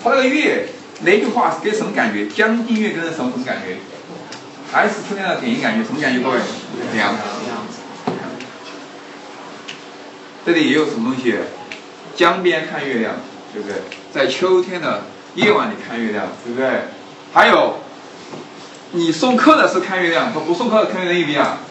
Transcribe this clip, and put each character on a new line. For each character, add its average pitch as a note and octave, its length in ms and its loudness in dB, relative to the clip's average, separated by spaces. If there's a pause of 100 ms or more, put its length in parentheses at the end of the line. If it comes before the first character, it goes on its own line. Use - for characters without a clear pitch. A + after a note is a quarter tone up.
它 A#3 60 2
那 C4+ 80 6
个 C4 80 4
月， C4+ 420 2 (340)
哪 F3+ 180 6
句 - 80 0
话 E3 360 2
给 G#3 80 0
什 G#3+ 140 0
么 - 80 -4
感 A2 200 2
觉？ G#2 140 -2
将 A3+ 380 2
近 A3 140 2
月 G#3 100 2
跟 E3 140 -4
什 D#3+ 200 -4
么， B2+ 80 0
什 - 80 -4
么 - 60 -4
感 G2 200 -4
觉？ F#2 120 -8 (960)
S G3+ 340 2
出 G3+ 80 -4
现 F#3+ 80 -6
的 F3 160 0
典 A#2+ 140 0
型 - 80 -2
感 A2+ 160 0
觉， A2+ 80 2
什 B2+ 100 -6
么 D3 60 -2
感 C3 120 2
觉， B2+ 60 2
各 C3 120 0
位？ B2 60 2 (560)
凉。 G#2+ 220 0 (3250)
这 E3+ 60 4
里 D#3 180 6
也 C#3+ 60 6
有 D#3 100 6
什 A2+ 140 -4
么 B2 140 0
东 B2 100 -4
西？ A2+ 120 2 (800)
江 F3+ 280 4
边 D#3+ 240 2
看 D3 180 -6
月 C3+ 100 -2
亮， G#2+ 180 0 (400)
对 G#2+ 80 -8
不 G2 80 -8
对？ F#2+ 80 -4 (360)
在 C3+ 140 2
秋 F#3 340 4
天 F3+ 200 -2
的 G#2+ 220 -2 (320)
夜 G#3 160 4
晚 B2+ 200 4
里 G2 40 -8 (120)
看 A#2 100 -6
月 A2+ 140 -2
亮， G2 160 -2 (160)
对 A#2+ 100 -6
不 B2 60 -4
对？ C3 100 2 (640)
还 G3 140 8
有， D3+ 320 4 (1120)
你 E3+ 220 2
送 B3+ 240 4
客 D4+ 180 10
的 C4 120 6
时 F3+ 80 2
候 F#3 40 4
看 F3+ 240 0
月 E3+ 60 4
亮 D3+ 240 2
和 D#3 80 -2
不 E3+ 120 0
送 A3+ 160 0
客 G#3+ 140 6
的 - 80 0
看 F#3 140 -2
月 F3 60 0
亮 F3 100 2
一 - 20 4
不 D3 80 0
一 - 40 0
样？ - 240 0 (120)